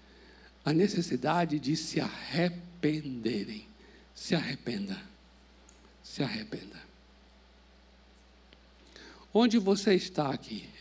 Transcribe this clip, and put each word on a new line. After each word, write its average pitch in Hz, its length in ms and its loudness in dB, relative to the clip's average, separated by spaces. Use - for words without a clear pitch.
A 147 60 2
necessidade 165 880 2
de 135 160 0
se - 240 -2
arrependerem. 131 1700 -2
Se - 180 -4
arrependa. 117 640 -4
Se - 220 -4
arrependa. - 580 -8
Onde 233 240 8
você 202 380 4
está 151 340 0
aqui? 110 360 -6